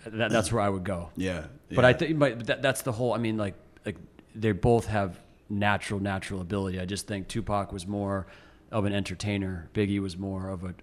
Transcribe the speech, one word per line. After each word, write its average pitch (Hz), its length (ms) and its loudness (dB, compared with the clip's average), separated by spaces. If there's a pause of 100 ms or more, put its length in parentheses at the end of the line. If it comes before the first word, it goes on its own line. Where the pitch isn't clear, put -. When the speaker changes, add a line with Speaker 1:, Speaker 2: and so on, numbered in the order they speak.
Speaker 1:
that, 110 220 -2
that's 110 220 4
where 113 100 2
I 101 80 4
would 95 140 -2
go. 85 320 -4
Speaker 2:
Yeah, 87 300 -2 (280)
Speaker 1:
But 123 120 6
I 127 60 12
Speaker 2:
yeah. 123 60 4
Speaker 1:
think, 156 220 0
but 120 280 2
that, 127 140 0
that's 131 200 2
the 131 100 -2
whole, 117 220 0
I 110 40 0
mean, 113 200 0
like, 101 180 -2 (300)
like, 101 100 -4 (400)
they 110 160 2
both 113 360 4
have 101 300 0 (320)
natural, 104 500 2
natural 95 420 -2
ability. 92 380 -2
I 92 60 -2
just 95 220 -6
think 98 200 -6
Tupac 101 440 -2
was 92 160 -8
more 98 400 -2 (440)
of 104 140 0
an 101 80 0
entertainer. 95 800 -2
Biggie 101 260 2
was 92 180 -4
more 95 320 -4
of 92 160 -6
a, 90 180 -8